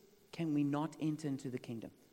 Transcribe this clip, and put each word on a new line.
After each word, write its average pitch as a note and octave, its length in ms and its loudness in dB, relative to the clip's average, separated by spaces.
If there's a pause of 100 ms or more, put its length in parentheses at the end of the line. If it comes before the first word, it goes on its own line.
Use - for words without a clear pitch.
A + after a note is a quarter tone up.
(320)
can D#3+ 240 0
we D3 80 6
not D3 280 2 (100)
enter D#3 260 0
into C3+ 220 -2
the B2 80 -4
kingdom. A#2 320 -6 (240)